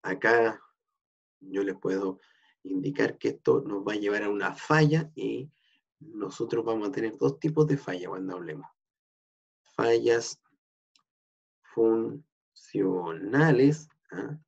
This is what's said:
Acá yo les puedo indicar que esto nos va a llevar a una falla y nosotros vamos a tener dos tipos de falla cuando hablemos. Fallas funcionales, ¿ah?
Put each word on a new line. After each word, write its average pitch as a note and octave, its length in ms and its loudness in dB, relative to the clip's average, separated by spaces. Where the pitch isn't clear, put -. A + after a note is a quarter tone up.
Acá A2+ 560 2
yo F#2+ 220 -4
les F#2+ 140 -4
puedo F#2+ 420 -4
indicar A2+ 560 -2
que A#2 100 -4
esto - 320 2
nos G2+ 260 -6
va G#2 60 -2
a G#2+ 40 -2
llevar G#2 260 -2
a G#2 80 -2
una G2 240 -4
falla D#3 600 2
y - 360 -8
nosotros A2+ 640 -6
vamos A2 240 -2
a F#2+ 40 -4
tener A2 240 -4
dos - 220 0
tipos D#3 300 2
de D3 80 2
falla F2+ 320 -8
cuando F#2 260 -8
hablemos. E2+ 320 -12
Fallas A#2 680 2
funcionales, A2+ 2250 0
¿ah? C#3 260 -10